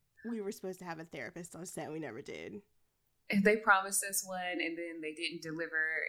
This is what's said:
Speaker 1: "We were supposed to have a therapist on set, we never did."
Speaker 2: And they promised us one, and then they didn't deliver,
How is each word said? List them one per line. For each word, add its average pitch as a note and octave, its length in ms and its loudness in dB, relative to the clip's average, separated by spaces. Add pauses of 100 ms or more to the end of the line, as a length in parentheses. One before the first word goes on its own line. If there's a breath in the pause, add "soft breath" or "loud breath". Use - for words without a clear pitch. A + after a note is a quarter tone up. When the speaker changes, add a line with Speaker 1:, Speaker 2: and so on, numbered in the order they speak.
(300)
Speaker 1:
"We A#3 100 -2
were G3+ 140 -2
supposed F#3 260 -6
to F3+ 60 -12
have E3 140 -6
a D#3+ 40 -10
therapist D#3+ 500 -10
on D#3+ 120 -10
set, D#3 260 -6
we D#3 80 -4
never A#2 220 -6
did." F#2+ 400 -8 (680)
Speaker 2:
And G3+ 140 6
they G#3+ 140 10
promised G3 520 6
us G3 160 -2
one, F#3 140 -4 (260)
and E3 120 -2
then E3 240 -6
they D#3 120 -4
didn't E3 280 -4
deliver, D#3+ 420 0 (260)